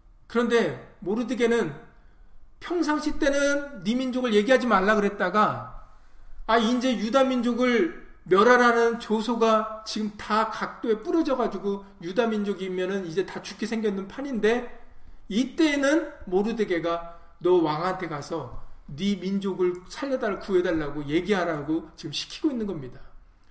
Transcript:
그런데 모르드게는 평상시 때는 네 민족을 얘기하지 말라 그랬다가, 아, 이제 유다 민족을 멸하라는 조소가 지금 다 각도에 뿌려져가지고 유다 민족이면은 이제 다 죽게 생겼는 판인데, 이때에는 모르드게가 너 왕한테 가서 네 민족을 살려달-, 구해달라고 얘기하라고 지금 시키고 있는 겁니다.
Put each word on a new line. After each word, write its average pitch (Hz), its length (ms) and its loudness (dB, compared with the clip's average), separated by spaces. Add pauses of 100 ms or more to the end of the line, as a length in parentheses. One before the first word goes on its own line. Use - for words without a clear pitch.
(260)
그런데 226 720 0
모르드게는 226 920 -2 (720)
평상시 302 580 0
때는 285 640 0
네 214 100 0
민족을 254 400 0
얘기하지 240 320 6
말라 202 280 4
그랬다가, 196 960 0 (580)
아, 226 120 4
이제 240 400 2
유다 233 260 4
민족을 240 840 0 (160)
멸하라는 233 760 6
조소가 220 840 0
지금 214 320 -4
다 214 320 0
각도에 - 500 -4
뿌려져가지고 226 840 -2 (160)
유다 185 240 0
민족이면은 190 800 -2
이제 170 180 -2
다 - 160 -10
죽게 - 240 -10
생겼는 208 440 -2
판인데, 247 720 -2 (500)
이때에는 285 840 2 (140)
모르드게가 185 1120 -2
너 180 160 4
왕한테 170 540 0
가서 143 540 -8 (220)
네 190 320 -2
민족을 185 560 0 (160)
살려달-, 254 520 -4
구해달라고 156 640 0
얘기하라고 165 920 -2
지금 156 160 -10
시키고 - 380 -4
있는 226 160 -2
겁니다. 151 340 -8 (500)